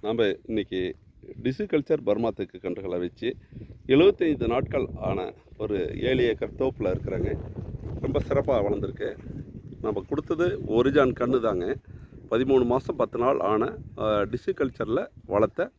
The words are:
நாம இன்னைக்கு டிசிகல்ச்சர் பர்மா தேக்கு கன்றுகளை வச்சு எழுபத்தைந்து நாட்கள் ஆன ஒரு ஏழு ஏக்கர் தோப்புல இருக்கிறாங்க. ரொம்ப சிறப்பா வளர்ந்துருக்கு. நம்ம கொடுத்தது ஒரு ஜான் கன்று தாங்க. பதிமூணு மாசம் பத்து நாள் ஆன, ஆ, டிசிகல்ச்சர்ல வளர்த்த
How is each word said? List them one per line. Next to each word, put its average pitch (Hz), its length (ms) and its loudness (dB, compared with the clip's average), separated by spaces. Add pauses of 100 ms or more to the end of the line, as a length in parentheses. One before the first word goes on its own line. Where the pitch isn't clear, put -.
நாம 110 240 2 (200)
இன்னைக்கு 98 340 -2 (600)
டிசிகல்ச்சர் 147 640 0
பர்மா 110 260 2
தேக்கு 98 280 -8
கன்றுகளை 90 400 -4
வச்சு 90 300 -4 (580)
எழுபத்தைந்து 151 680 4
நாட்கள் 135 320 0 (240)
ஆன 95 180 -2 (300)
ஒரு 104 200 -2 (300)
ஏழு 127 220 4
ஏக்கர் 104 280 -4
தோப்புல 120 360 0
இருக்கிறாங்க. 92 360 -2 (680)
ரொம்ப 135 280 0
சிறப்பா 135 380 2
வளர்ந்துருக்கு. 101 460 -4 (680)
நம்ம 101 280 -2
கொடுத்தது 156 400 0 (180)
ஒரு 120 260 4
ஜான் 139 300 4
கன்று 123 180 2
தாங்க. 98 280 0 (640)
பதிமூணு 127 440 4
மாசம் 143 280 -2
பத்து 110 220 -2
நாள் 139 160 4 (120)
ஆன, 113 200 2 (260)
ஆ, 110 120 0 (120)
டிசிகல்ச்சர்ல 123 840 -2 (200)
வளர்த்த 107 520 2